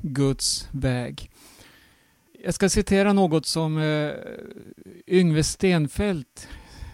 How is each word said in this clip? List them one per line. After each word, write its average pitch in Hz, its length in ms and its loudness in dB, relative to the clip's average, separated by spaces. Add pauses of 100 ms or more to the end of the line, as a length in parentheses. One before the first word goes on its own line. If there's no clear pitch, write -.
Guds 139 720 -2
väg. 131 600 -4 (1120)
Jag 180 100 -4
ska 190 160 2
citera 202 440 4
något 170 320 4
som, 160 320 -2
eh, 151 340 0 (960)
Yngve 170 360 4
Stenfeldt 175 1040 0 (460)